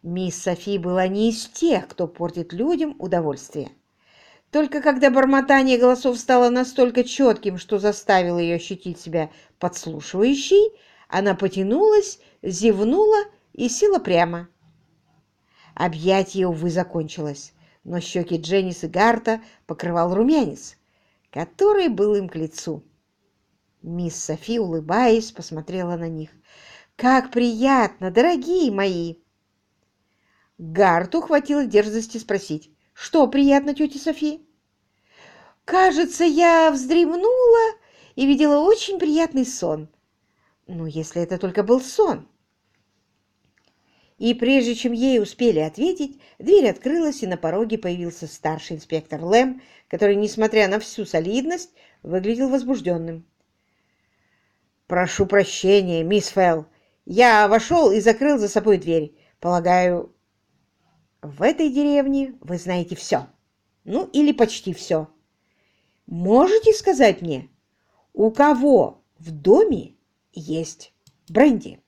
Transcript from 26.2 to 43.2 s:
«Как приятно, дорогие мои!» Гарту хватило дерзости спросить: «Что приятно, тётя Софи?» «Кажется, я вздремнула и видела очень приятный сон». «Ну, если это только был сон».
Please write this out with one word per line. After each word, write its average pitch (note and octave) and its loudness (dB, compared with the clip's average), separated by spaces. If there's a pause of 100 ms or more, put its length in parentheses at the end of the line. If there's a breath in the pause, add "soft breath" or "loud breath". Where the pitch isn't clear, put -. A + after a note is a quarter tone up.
«Как B3+ 2
приятно, A#3+ 0
дорогие D4+ 2
мои!» F3+ -4 (1400)
Гарту F3 0
хватило C#4+ 0
дерзости G#3+ 0
спросить: F#3+ -8 (220)
«Что - 0
приятно, C#4 2
тётя D4 -4
Софи?» D4+ -6 (1200 soft breath)
«Кажется, E4+ 2
я E4 4
вздремнула G4 2 (400 soft breath)
и C4+ 0
видела C#4+ 4
очень G4 2
приятный D#4 0
сон». D#3 -6 (800)
«Ну, E3 -10
если D#3+ -8
это F3 -6
только G3 -4
был B3 2
сон». B3+ -2 (1900)